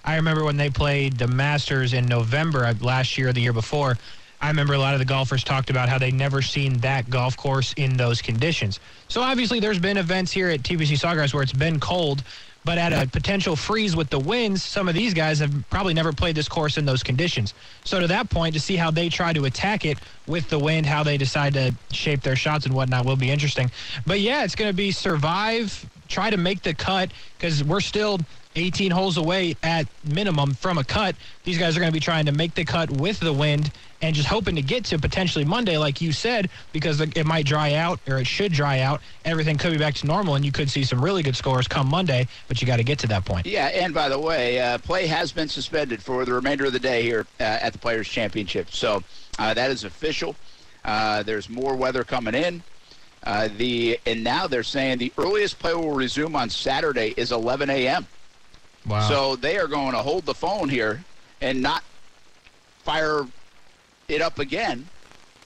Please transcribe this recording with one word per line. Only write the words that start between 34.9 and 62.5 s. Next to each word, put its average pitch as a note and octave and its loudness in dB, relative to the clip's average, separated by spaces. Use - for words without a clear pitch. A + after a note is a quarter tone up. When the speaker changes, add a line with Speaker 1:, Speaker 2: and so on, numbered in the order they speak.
Speaker 1:
potentially D#3+ 0
Monday, F#3+ 2
like D3+ 0
you E3 0
said, A3 0
because D3+ 0
it D#3+ 0
might D#3 2
dry D3+ 2
out, E3 0
or C3+ 0
it B2+ 0
should G3+ 0
dry C#3+ 2
out. C#3 0
Everything D#3+ 2
could E3+ 0
be D#3 2
back D3+ 2
to - -4
normal, E3 2
and C#3 2
you C#3+ 0
could C#3+ 0
see C#3 0
some B2 2
really F3+ 2
good C3+ 0
scores B2+ 0
come C3+ 0
Monday, C#3+ 2
but A#2+ -2
you B2 0
gotta A#2 2
get C#3 0
to B2 -2
that G2 0
point. F2+ -2
Speaker 2:
Yeah, F3 0
and F3 0
by D3+ 2
the C3+ 0
way, B2+ 2
uh, B2 2
play F3+ 0
has D#3+ 0
been D#3 -4
suspended C3+ -2
for B2+ -2
the B2 0
remainder C3+ 0
of C3+ 0
the B2+ 0
day B2 2
here, A#2 0
uh, B2 -2
at A2+ 0
the - -14
Players' A2+ -2
Championship. G2+ -4
So, G#2 0
uh, A2 0
that B2+ 0
is B2+ -4
official. D3+ -4
Uh, G#2+ 0
there's G#2 -4
more C3 -2
weather B2+ 0
coming A#2 -4
in. E3+ -2
Uh, G#2+ 0
the, A#2 0
and A2+ -2
now C3+ 0
they're C3+ -2
saying C3 -2
the B2 -2
earliest G3 0
play E3 -2
will D#3+ -2
resume C3+ -2
on B2 -2
Saturday C3+ 0
is A#2 -2
eleven B2 0
A C3 2
M. F3+ 0
Speaker 1:
Wow. G#2+ 2
Speaker 2:
So C3+ 2
they C#3+ 0
are F3+ 2
going C#3+ -2
to A#2+ 0
hold D#3 -2
the C3+ -2
phone F3 -2
here A#2 0
and B2+ 0
not D3 0